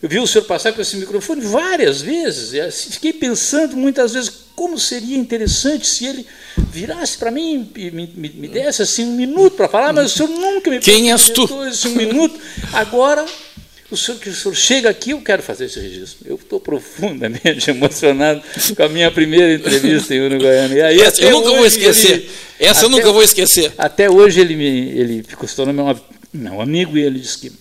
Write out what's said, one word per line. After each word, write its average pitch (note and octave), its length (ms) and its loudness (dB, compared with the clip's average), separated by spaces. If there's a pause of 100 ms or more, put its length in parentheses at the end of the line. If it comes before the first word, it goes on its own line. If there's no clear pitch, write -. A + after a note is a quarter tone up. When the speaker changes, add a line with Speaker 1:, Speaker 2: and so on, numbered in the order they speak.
Speaker 1:
Eu D#3+ 80 -6
vi E3 100 0
o A#3+ 80 0
senhor G#3 180 2
passar G#3 280 -2
com A3 100 -6
esse G3 140 -6
microfone G3+ 440 -6
várias A#3 640 -2
vezes, E3 500 -6
e C#3+ 80 -4
assim, - 300 -8
fiquei D#4 220 -4
pensando C#4+ 640 -2
muitas B3+ 360 0
vezes B3 180 -6 (240)
como E4+ 240 -8
seria B3 380 -6
interessante A#3+ 720 -2
se - 180 -4
ele C4+ 200 -10 (440)
virasse D#4 480 -8
para A#3 120 -4
mim C#4+ 460 -4
e F#3 140 -10
me, E3 240 -10
me, D#3+ 140 -12
me D3+ 200 -14
desse C4+ 340 -4
assim, A#3 220 -2
um A#3+ 120 -4
minuto D#4 400 2
para G3 120 0
falar, C#4 240 0
mas D4 200 0
o - 40 -4
senhor D4+ 120 0
nunca F#4 420 -2
me B3+ 100 -2
Speaker 2:
Quem A3 320 4
és - 180 4
tu? A#3 160 0
Speaker 1:
perguntou C4+ 220 -6
esse B3 200 -4
um A#3+ 60 -4
minuto. A#3+ 400 0 (380)
Agora, B3+ 520 0 (680)
o G3+ 40 -8
senhor, A#3+ 220 -6
que - 100 -14
o F#3 60 -10
senhor F#3+ 220 -6
chega A3+ 340 4
aqui, A3+ 220 -4
eu D4+ 80 -6
quero G3 220 0
fazer - 240 -8
esse - 120 -12
registro. - 500 -16
Eu C#3+ 60 -8
estou - 240 -8
profundamente D3 1120 -4
<laughs> - 0 -
emocionado C#3+ 720 0 (340)
com D#3+ 60 2
a D3+ 60 2
minha E3 220 0
primeira D#3+ 440 4
entrevista D3 600 0
em C3 60 2
Uruguaiana. C3+ 540 2
E C#3+ 80 4
aí, D#3+ 180 6
Speaker 2:
Essa G3+ 220 6
Speaker 1:
até F3+ 40 6
Speaker 2:
eu A#3+ 100 6
nunca A#3 140 2
vou C4 100 4
Speaker 1:
hoje A3 180 4
Speaker 2:
esquecer. G3+ 340 4
Speaker 1:
ele, - 180 -4 (280)
Speaker 2:
Essa F#3 240 4
eu A3+ 60 4
Speaker 1:
até C4 80 4
Speaker 2:
nunca A3 160 6
vou G#3+ 100 6
esquecer. F#3 560 2
Speaker 1:
até G3+ 320 2
hoje F#3 300 8
ele E3+ 160 4
me, D3 100 -2 (320)
ele A#2 240 -2
ficou, - 260 -14
se - 60 -12
tornou C3+ 200 -2
meu, C#3 260 -2 (320)
meu G#2 280 -10
amigo, D3+ 380 -2
e D3 40 2
ele C3 180 -2
disse B2 180 -10
que B2+ 220 -16